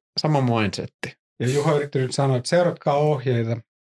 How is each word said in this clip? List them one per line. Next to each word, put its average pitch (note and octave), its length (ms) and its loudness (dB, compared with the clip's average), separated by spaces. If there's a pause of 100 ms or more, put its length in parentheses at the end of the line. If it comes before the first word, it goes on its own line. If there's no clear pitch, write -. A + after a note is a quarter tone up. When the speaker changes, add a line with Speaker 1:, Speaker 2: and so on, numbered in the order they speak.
(200)
Speaker 1:
sama D3+ 200 2
mindsetti. A2+ 720 -2 (280)
Speaker 2:
Ja A#2 80 -2
Juha C#3+ 240 0
yritti D3 260 -2
nyt B2+ 160 -2
sanoa, C3+ 220 2
että B2 120 -4
seuratkaa E3+ 460 0
ohjeita B2+ 640 0 (280)